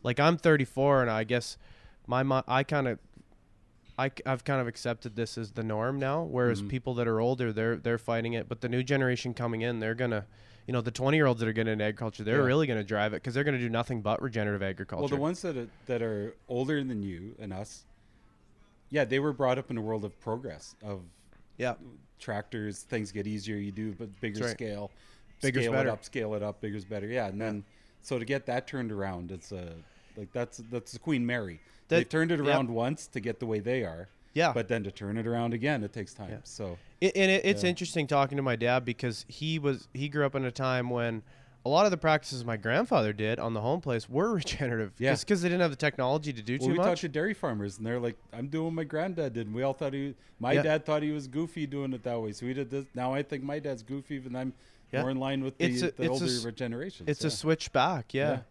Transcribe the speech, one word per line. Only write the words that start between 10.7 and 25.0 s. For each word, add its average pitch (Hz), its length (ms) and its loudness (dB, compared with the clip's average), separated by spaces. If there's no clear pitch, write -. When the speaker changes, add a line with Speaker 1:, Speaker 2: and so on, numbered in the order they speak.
Speaker 1:
know, 123 100 2
the 117 80 -2
twenty-year-olds 131 500 4
that 113 80 2
are 110 40 0
getting 110 200 2
into 107 120 0
agriculture, 107 400 -2
they're 117 160 4
Speaker 2:
Yeah. 139 60 6
Speaker 1:
really 147 200 4
gonna 110 180 0
drive 104 300 2
it - 100 -6
'cause 127 80 -4
they're 131 120 2
gonna 143 140 2
do 120 120 0
nothing 117 320 0
but 104 180 2
regenerative 104 420 0
agriculture. 95 380 -4
Speaker 2:
Well, 139 80 0
the 139 80 0
ones 160 260 0
that 170 140 -4
are, 120 100 -6
that 120 160 0
are 110 320 -4
older 135 360 0
than 120 180 -2
you 95 380 -8
and 98 140 -8
us, - 300 -10
yeah, 143 140 2
they 123 140 2
were 143 140 2
brought 127 260 2
up 135 120 -8
in 123 80 -4
a 110 40 -4
world 107 220 -2
of 98 160 -8
progress, 110 640 -8
of 101 180 -8
Speaker 1:
Yeah. 123 180 -2
Speaker 2:
tractors, 104 640 -6
things 107 300 -4
get 101 140 -4
easier, 107 300 -4
you 101 160 -4
do, 107 260 -4
but 104 220 -12
bigger 110 200 -4
Speaker 1:
That's 123 80 0
right. 113 80 -2
Speaker 2:
scale, 104 340 -6